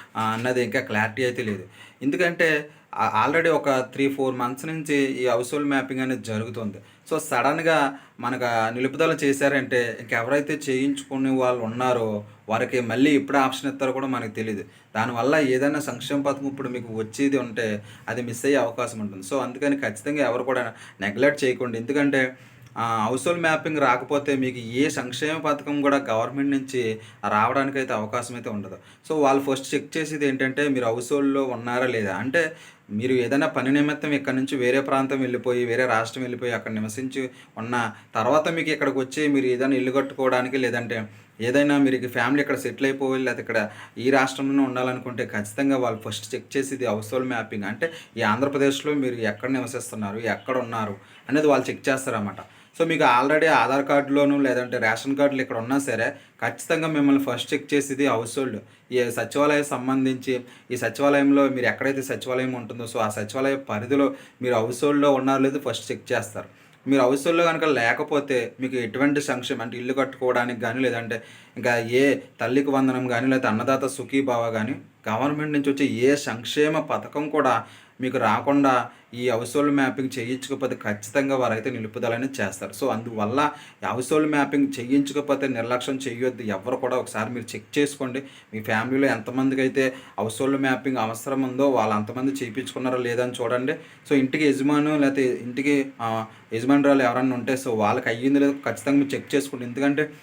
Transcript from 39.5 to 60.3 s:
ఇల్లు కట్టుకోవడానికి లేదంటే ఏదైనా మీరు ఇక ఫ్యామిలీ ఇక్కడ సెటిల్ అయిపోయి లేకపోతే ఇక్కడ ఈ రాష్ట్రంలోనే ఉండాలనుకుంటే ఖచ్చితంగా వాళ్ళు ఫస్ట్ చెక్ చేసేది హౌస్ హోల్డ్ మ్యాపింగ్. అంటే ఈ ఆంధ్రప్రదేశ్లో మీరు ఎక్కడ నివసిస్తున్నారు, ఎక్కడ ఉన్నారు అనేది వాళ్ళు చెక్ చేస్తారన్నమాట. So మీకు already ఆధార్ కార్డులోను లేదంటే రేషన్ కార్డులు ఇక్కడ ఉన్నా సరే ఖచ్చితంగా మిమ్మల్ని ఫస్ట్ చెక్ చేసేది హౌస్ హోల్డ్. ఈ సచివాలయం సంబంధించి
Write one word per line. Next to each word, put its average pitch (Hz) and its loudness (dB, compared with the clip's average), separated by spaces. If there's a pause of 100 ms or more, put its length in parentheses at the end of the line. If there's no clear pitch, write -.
ఇల్లు 127 0
కట్టుకోవడానికి 131 0
లేదంటే 117 -2 (320)
ఏదైనా 143 4
మీరు 135 4
ఇక 123 -4
ఫ్యామిలీ 127 2
ఇక్కడ 139 0
సెటిల్ 123 -2
అయిపోయి 135 0
లేకపోతే 117 -2
ఇక్కడ 110 -2 (280)
ఈ 120 0
రాష్ట్రంలోనే 135 4
ఉండాలనుకుంటే 123 -4
ఖచ్చితంగా 135 0
వాళ్ళు 117 0 (100)
ఫస్ట్ - -8
చెక్ - -8
చేసేది 135 -2
హౌస్ 107 -2
హోల్డ్ 127 -2
మ్యాపింగ్. 110 -4
అంటే 123 -4 (260)
ఈ 113 -4
ఆంధ్రప్రదేశ్లో 139 2
మీరు 127 0
ఎక్కడ 110 -2
నివసిస్తున్నారు, 117 -6
ఎక్కడ 117 -4
ఉన్నారు 113 -4 (340)
అనేది 151 4
వాళ్ళు 131 4
చెక్ 117 -4
చేస్తారన్నమాట. 113 -2 (420)
So 165 4
మీకు 156 2
already 139 6
ఆధార్ 139 4
కార్డులోను 143 4
లేదంటే 123 0
రేషన్ 117 0
కార్డులు 143 2
ఇక్కడ 123 -4
ఉన్నా 123 0
సరే 127 0 (280)
ఖచ్చితంగా 156 -2
మిమ్మల్ని 143 4
ఫస్ట్ 123 -4
చెక్ 143 -4
చేసేది 139 0
హౌస్ 143 -2
హోల్డ్. 120 -4 (340)
ఈ 120 2
సచివాలయం 143 2
సంబంధించి 131 -2 (300)